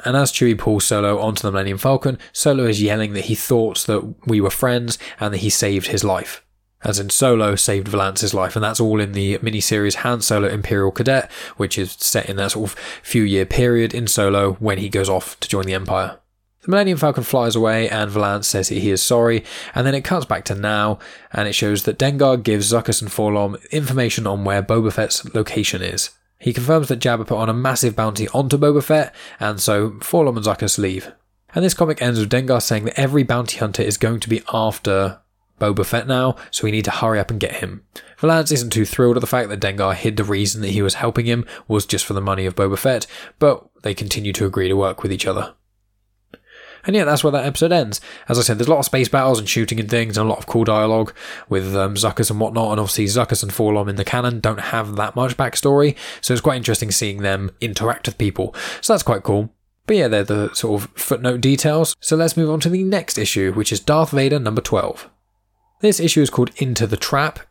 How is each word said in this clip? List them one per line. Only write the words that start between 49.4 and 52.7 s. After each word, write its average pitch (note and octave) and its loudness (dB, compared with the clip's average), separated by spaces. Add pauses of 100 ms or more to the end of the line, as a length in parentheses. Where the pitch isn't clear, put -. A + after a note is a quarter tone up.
shooting A2+ 0
and G#2+ -4
things, A2+ 0
and A2 2
a A2+ 2
lot - -2
of - -14
cool A2+ 2
dialogue A2 2 (340)
with, F#2+ -2
um, G2 0
Zuckuss G#2+ 0
and G#2+ -2
whatnot, A2 0